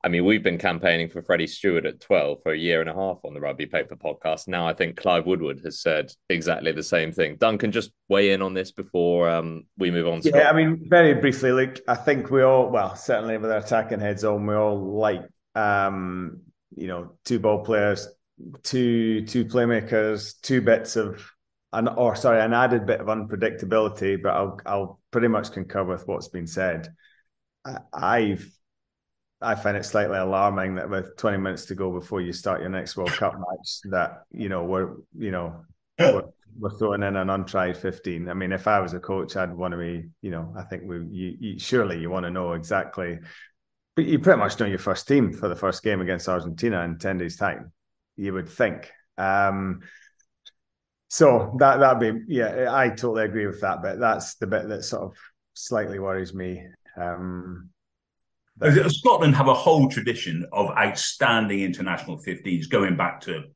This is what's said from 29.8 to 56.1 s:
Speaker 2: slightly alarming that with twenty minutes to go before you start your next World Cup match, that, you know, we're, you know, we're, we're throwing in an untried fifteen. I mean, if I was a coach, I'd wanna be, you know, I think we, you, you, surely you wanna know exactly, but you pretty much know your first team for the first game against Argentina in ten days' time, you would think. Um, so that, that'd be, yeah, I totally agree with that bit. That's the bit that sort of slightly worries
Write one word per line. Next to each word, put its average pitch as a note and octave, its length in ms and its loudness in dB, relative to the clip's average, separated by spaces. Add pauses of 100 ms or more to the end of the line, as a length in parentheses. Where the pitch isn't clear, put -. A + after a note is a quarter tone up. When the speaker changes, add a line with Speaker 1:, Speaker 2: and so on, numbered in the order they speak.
Speaker 2:
slightly G2 340 0
alarming F#2+ 560 0
that F#2 120 -6
with F#2+ 300 -6
twenty G2+ 220 0
minutes F#2+ 260 -6
to G2 80 -10
go F#2 180 -4
before F2+ 300 -6
you F2 100 -6
start F2 300 -4
your F2+ 80 -6
next F#2 260 -8
World F2+ 140 -4
Cup - 240 -2
match, F#2 520 -10
that, F#2 360 -2 (100)
you G#2 180 -8
know, F2+ 160 -4
we're, F#2 320 -4 (200)
you G#2 140 -6
know, E2+ 340 -8 (320)
we're, B2+ 280 4 (340)
we're G2+ 180 -6
throwing G#2 240 0
in G2 140 -2
an F#2+ 160 -2
untried F#2 440 -2
fifteen. F2 540 -8
I F2 60 -6
mean, F#2 160 -4
if F#2 160 -2
I G#2 140 4
was E2+ 120 -4
a F2+ 60 -8
coach, G2 360 -6
I'd F2+ 160 -2
wanna F2 280 -6
be, E2+ 300 -8 (120)
you G2+ 80 -10
know, E2+ 260 -8
I F#2 60 -12
think F2+ 240 -12
we, F2 120 -10 (120)
you, F2+ 300 -10
you, G2 200 -10
surely G2+ 400 0
you E2+ 120 -6
wanna F2+ 180 -4
know F2+ 240 -4
exactly, F2 640 -4 (800)
but E3 100 2
you D3+ 140 2
pretty D#3+ 180 6
much G#2 220 0
know A2 80 2
your F#2+ 100 -2
first - 300 -4
team B2+ 260 4
for - 140 -6
the F2+ 80 -2
first F#2+ 260 -4
game G2+ 200 0
against F2+ 280 -4
Argentina F2 540 -2
in E2+ 160 -6
ten F#2+ 180 -4
days' E2+ 180 -6
time, D#2 360 -4 (460)
you G2 160 -6
would F2+ 140 -6
think. - 440 -2 (260)
Um, F#2+ 640 0 (1300)
so B2 500 6
that, C3+ 200 8
that'd C3 220 6
be, A2+ 320 -2
yeah, B2 380 0
I B2+ 200 2
totally A2 340 -2
agree G#2 240 -2
with F#2+ 140 -6
that F#2 200 -2
bit. F#2+ 180 -6
That's A2 360 0
the - 100 -6
bit F#2+ 240 -2
that G#2 140 -8
sort F#2+ 180 -6
of F#2+ 120 -10 (420)
slightly G2+ 420 -4
worries F#2+ 340 -4